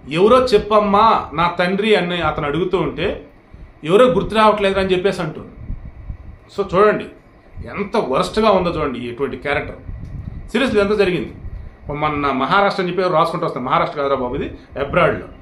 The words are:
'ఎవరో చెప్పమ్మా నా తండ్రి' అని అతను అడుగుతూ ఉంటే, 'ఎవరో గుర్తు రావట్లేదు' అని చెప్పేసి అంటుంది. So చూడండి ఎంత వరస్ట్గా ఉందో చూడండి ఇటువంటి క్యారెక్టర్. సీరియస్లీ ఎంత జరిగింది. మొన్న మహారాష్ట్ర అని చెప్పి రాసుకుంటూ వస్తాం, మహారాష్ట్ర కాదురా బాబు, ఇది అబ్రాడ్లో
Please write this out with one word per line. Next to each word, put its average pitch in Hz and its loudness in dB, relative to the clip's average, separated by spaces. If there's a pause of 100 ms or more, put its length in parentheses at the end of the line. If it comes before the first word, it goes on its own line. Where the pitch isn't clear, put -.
(160)
'ఎవరో 226 6 (160)
చెప్పమ్మా 202 4 (360)
నా 170 2 (140)
తండ్రి' 196 2
అని 175 -2 (120)
అతను 151 -4
అడుగుతూ 185 0
ఉంటే, 143 -4 (760)
'ఎవరో 208 6 (100)
గుర్తు 202 -2
రావట్లేదు' 202 4
అని 190 0
చెప్పేసి 185 0
అంటుంది. - -12 (1000)
So 202 -4 (100)
చూడండి 180 4 (640)
ఎంత 180 -6 (160)
వరస్ట్గా 185 2
ఉందో 180 2
చూడండి 143 -4 (140)
ఇటువంటి 127 -4
క్యారెక్టర్. 143 -4 (720)
సీరియస్లీ 220 2
ఎంత 196 2
జరిగింది. 170 0 (680)
మొన్న 147 0 (120)
మహారాష్ట్ర 190 2
అని 180 -2
చెప్పి 180 -2
రాసుకుంటూ 165 0
వస్తాం, 131 -6
మహారాష్ట్ర 160 0
కాదురా 139 0
బాబు, 123 -4
ఇది - -6 (360)
అబ్రాడ్లో 139 0 (160)